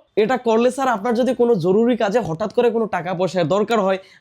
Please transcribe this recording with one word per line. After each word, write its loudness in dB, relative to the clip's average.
এটা 2
করলে 2
স্যার -2
আপনার -2
যদি 0
কোনো 0
জরুরি 2
কাজে 0
হঠাৎ -6
করে 2
কোনো -2
টাকা -6
পয়সার -2
দরকার 0
হয়, 0